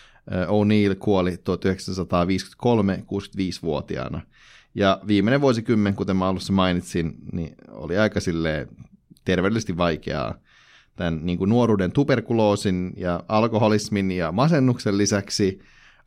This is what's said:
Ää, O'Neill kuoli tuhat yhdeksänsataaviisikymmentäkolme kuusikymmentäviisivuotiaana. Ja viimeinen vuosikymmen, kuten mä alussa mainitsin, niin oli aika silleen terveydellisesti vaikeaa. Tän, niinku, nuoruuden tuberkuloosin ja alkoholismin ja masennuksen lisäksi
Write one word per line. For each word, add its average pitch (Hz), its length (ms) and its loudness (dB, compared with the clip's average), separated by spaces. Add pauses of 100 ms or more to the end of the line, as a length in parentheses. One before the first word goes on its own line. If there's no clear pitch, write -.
(320)
Ää, 92 140 -2
O'Neill 104 540 4
kuoli 92 380 0
tuhat - 280 -4
yhdeksänsataaviisikymmentäkolme 95 1400 -2
kuusikymmentäviisivuotiaana. 82 1120 -6 (540)
Ja 95 320 2
viimeinen 104 340 4
vuosikymmen, 110 540 2
kuten 95 220 -2
mä 92 100 0
alussa 92 260 -4
mainitsin, 87 640 0 (160)
niin - 240 -8 (120)
oli 78 300 -6
aika 107 220 2
silleen 80 480 -2 (580)
terveydellisesti 98 520 0
vaikeaa. 78 580 -2 (600)
Tän, 85 300 -4
niinku, 90 200 -2
nuoruuden 110 460 4
tuberkuloosin 110 1040 0
ja 87 320 -4
alkoholismin 107 840 0
ja 87 200 -2
masennuksen 127 680 2
lisäksi 101 600 0 (480)